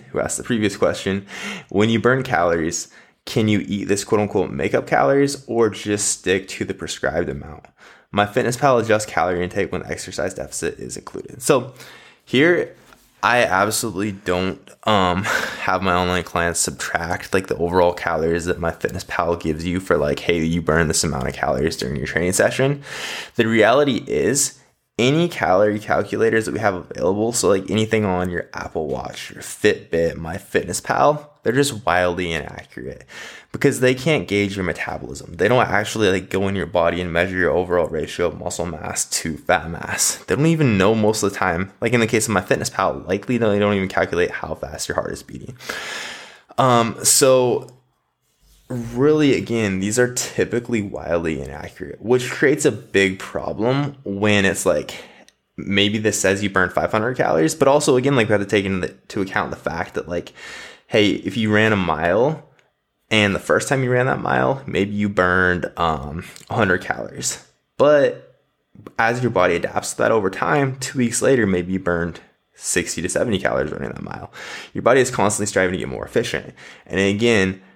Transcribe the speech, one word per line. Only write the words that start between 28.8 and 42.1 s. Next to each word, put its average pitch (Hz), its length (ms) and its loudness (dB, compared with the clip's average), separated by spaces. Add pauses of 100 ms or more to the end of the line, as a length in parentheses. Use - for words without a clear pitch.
Watch, 64 440 -8
your - 100 -18
Fitbit, 82 760 0
MyFitnessPal, 101 1120 -2 (140)
they're 113 120 0
just 131 340 0
wildly 90 460 0
inaccurate - 720 -10 (480)
because 135 280 0
they 127 160 4
can't 127 320 0
gauge 101 280 0
your 95 80 -4
metabolism. - 760 -8
They 90 100 4
don't 120 180 4
actually, 104 460 2
like, 92 180 -2
go 98 180 0
in 98 80 -2
your 85 120 -4
body 85 340 2
and 90 100 -4
measure 90 240 0
your 90 140 2
overall 87 380 2
ratio 80 400 -4
of 78 100 -4
muscle 87 300 -6
mass 80 380 -6 (160)
to 78 160 -6
fat 82 340 0
mass. - 460 -4
They - 180 -2
don't 139 100 2
even 156 320 4
know 98 160 4
most 107 300 2
of 98 80 0
the - 80 -10
time. 92 320 -2 (100)
Like, 117 120 0
in 123 60 4
the 113 60 4
case 113 240 0